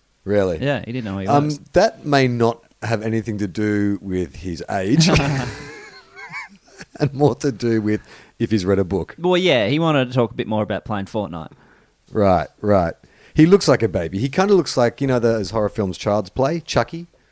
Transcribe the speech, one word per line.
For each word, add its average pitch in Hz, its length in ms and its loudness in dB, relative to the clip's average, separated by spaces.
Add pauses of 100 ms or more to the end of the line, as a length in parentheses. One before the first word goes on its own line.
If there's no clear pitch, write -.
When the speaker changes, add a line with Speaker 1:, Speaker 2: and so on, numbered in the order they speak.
(240)
Speaker 1:
Really? 95 400 0
Speaker 2:
Yeah, 135 220 -2
he 113 60 -10
didn't 120 140 -8
know 98 80 -6
who 98 60 -6
he 95 80 -4
Speaker 1:
Um, 143 180 2
Speaker 2:
was. 151 120 -4 (160)
Speaker 1:
that - 320 2
may 139 220 4
not 117 360 0 (200)
have 107 180 -2
anything 110 380 -4
to 104 80 -2
do 101 560 0
with 92 340 -4
his 85 320 -8
age 113 400 2
Speaker 2:
<laughs> - 100 2 (1200)
Speaker 1:
<laughs> - 560 -20
and 139 140 0
more 135 220 2
to 143 160 -4
do 113 300 0
with 107 200 -2 (380)
if 120 120 0
he's 101 140 2
read 95 120 4
a 98 60 2
book. 85 340 -4
Speaker 2:
Well, 180 200 2
yeah, 143 300 2
he 143 120 0
wanted 147 300 0
to 127 40 -10
talk 120 180 2
a - 40 -18
bit 120 120 -4
more 107 140 -2
about 101 240 -4
playing 101 200 -6
Fortnite. 85 460 -8 (600)
Speaker 1:
Right, 95 360 2 (140)
right. 95 320 2 (400)
He 156 140 6
looks 190 200 4
like 135 140 4
a 117 60 2
baby. 87 320 -4
He 135 100 -2
kinda 185 240 2
looks 170 240 2
like, 120 240 0
you 139 60 0
know, 131 100 2
those 113 340 0
horror 107 180 0
films 95 280 -4
Child's 104 320 -2
Play, 147 300 -2
Chucky. 165 480 -4 (240)